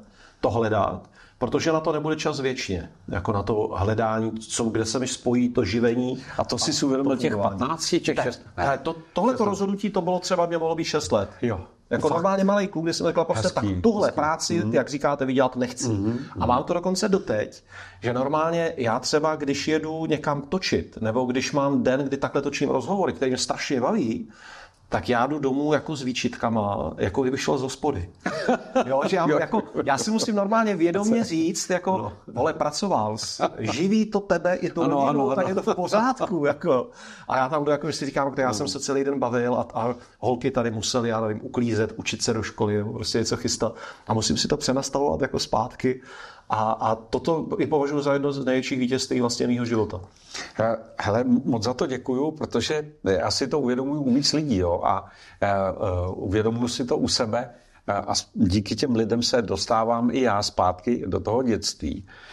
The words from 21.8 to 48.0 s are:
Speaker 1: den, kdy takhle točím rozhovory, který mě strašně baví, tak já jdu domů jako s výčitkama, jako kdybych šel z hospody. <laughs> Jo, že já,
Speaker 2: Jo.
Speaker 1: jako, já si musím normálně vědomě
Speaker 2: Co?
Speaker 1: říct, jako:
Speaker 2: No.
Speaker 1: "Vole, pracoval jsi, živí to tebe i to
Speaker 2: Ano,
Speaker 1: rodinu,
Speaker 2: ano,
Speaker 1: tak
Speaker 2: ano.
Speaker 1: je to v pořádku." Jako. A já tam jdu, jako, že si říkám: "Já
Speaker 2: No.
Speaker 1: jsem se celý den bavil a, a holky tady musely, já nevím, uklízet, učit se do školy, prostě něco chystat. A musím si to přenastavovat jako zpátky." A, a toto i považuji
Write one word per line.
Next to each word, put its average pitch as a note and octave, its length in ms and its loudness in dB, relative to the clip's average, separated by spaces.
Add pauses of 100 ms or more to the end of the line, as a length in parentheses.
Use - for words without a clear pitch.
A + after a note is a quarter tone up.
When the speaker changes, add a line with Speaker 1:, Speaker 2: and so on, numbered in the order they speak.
Speaker 1:
den, B2+ 160 2
kdy C#3 180 -2
takhle C#3 240 -2
točím C#3 280 -2
rozhovory, C#3+ 440 0
který C3 180 0
mě B2+ 60 -2
strašně B2+ 440 -2
baví, C#3 480 0 (600)
tak A#2 200 -2
já A#2+ 180 4
jdu D3+ 120 -2
domů C#3+ 340 2
jako D3+ 220 0
s B2+ 60 -8
výčitkama, A2+ 960 -2
jako A2 240 0
kdybych C3 200 0
šel D3+ 160 0
z B2+ 40 -2
hospody. C3 480 -4 (160)
<laughs> - 600 -2
Jo, C3+ 220 2
že F#3 80 2
já, E3 140 2
Speaker 2:
Jo. D3 100 4
Speaker 1:
jako, E3 240 0 (220)
já C#3 120 2
si G#3+ 140 -2
musím A3 240 0
normálně G#3 400 2
vědomě G3+ 480 2
Speaker 2:
Co? - 60 -4
Speaker 1:
říct, E3 400 0
jako: F#3 280 0
Speaker 2:
No. G#2+ 140 -4 (220)
Speaker 1:
"Vole, D3+ 200 2
pracoval D3 640 0
jsi, - 260 -4 (160)
živí F#3+ 460 2
to G#3 140 -2
tebe F3 360 2
i F3+ 140 -2
to E3+ 120 -2
Speaker 2:
Ano, C#3+ 140 2
Speaker 1:
rodinu, C#3 140 4
Speaker 2:
ano, C#3 260 2
Speaker 1:
tak - 100 0
Speaker 2:
ano. - 40 -2
Speaker 1:
je F#3+ 140 -2
to A3 80 0
v - 40 2
pořádku." F#3 720 0
Jako. C#3+ 440 2 (380)
A B2+ 100 0
já C3 120 2
tam D3+ 160 0
jdu, D3 60 2
jako, C#3+ 200 0
že C3+ 60 -4
si D3+ 80 -4
říkám: C#3 320 0
"Já C3 100 2
Speaker 2:
No. A#2+ 60 0
Speaker 1:
jsem A#2+ 140 -2
se C#3 120 -6
celý C#3 240 0
den C#3 160 0
bavil B2 360 0
a, A#2 180 -2
a A#2 220 -2 (240)
holky B2 320 0
tady A#2+ 200 0
musely, A#2 380 -2
já A2 120 0
nevím, G#2+ 240 -2
uklízet, A2 500 0
učit - 280 -6
se B2 100 0
do A2 100 -2
školy, G#2 400 -2
prostě A2+ 340 -4
něco A2+ 200 0
chystat. - 380 -2 (320)
A A2+ 60 0
musím A2 240 2
si - 100 0
to D3 100 2
přenastavovat C#3 640 0
jako C#3 180 -2
zpátky." B2+ 640 -2 (480)
A, A2 220 2
a A2+ 240 2
toto D#3 520 -2 (100)
i C#3 100 0
považuji D3 340 0